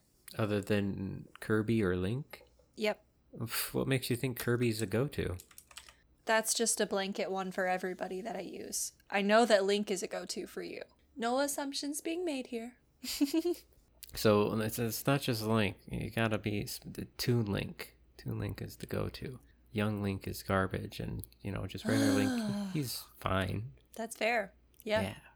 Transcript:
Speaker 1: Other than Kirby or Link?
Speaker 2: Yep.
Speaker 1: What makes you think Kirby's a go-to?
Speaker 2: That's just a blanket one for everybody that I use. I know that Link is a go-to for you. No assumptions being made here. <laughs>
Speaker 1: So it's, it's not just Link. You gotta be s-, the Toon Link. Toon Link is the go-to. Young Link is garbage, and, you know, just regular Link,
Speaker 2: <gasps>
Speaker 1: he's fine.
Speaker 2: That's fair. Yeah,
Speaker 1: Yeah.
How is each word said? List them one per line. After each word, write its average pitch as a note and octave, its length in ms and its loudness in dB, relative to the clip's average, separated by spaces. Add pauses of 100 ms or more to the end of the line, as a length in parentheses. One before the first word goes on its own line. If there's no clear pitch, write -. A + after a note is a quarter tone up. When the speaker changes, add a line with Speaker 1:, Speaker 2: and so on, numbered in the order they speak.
(380)
Speaker 1:
Other G#2 220 2
than G2 640 0 (140)
Kirby A2 420 2
or F2+ 140 4
Link? G#2 460 -4 (340)
Speaker 2:
Yep. G#3 240 -2 (720)
Speaker 1:
What B2+ 160 0
makes C3 220 2
you A#2+ 60 2
think B2 220 -4
Kirby's A#2+ 440 2
a A2 40 0
go-to? F#2+ 500 0 (880)
Speaker 2:
That's A3 300 2
just A3+ 260 2
a G#3+ 60 2
blanket G3 440 -2
one F#3+ 220 -2
for F#3 140 0
everybody F#3 560 -2
that - 140 -6
I F#3+ 40 -6
use. - 520 -6 (180)
I G3+ 120 2
know G#3+ 220 8
that G#3 200 8
Link G#3 260 2
is F#3 120 0
a - 60 -4
go-to F3+ 380 -6
for - 160 -8
you. - 200 -10 (340)
No B3 240 0
assumptions C#4+ 600 -2
being E4 240 -4
made C4+ 240 -2
here. A#3 240 -8 (300)
<laughs> D#4+ 520 2 (600)
Speaker 1:
So G#2 440 6
it's, A2 200 -2
it's A2+ 260 -2
not C#3 140 4
just A#2+ 240 0
Link. G#2+ 320 4 (120)
You A#2 220 -4
gotta A2 260 2
be G#2 280 -2
s-, - 200 -8
the - 200 -10 (120)
Toon A#2+ 300 4
Link. - 480 -4 (220)
Toon A2+ 240 -6
Link G#2 200 -4
is G#2 140 -10
the - 120 -12
go-to. - 520 -6 (320)
Young G#2 320 0
Link G2 240 -2
is G2 160 -6
garbage, G2 560 0
and, A2 240 -6 (200)
you G2 100 -6
know, G#2 160 -4
just - 160 -10
regular - 300 4
Link, A#3+ 280 2 (160)
Speaker 2:
<gasps> G3 140 -6
Speaker 1:
he's C#3+ 320 -4 (160)
fine. F#2+ 420 0 (320)
Speaker 2:
That's A3+ 220 -8
fair. A3 360 0 (300)
Yeah, G#3+ 200 0
Speaker 1:
Yeah. - 120 -4 (220)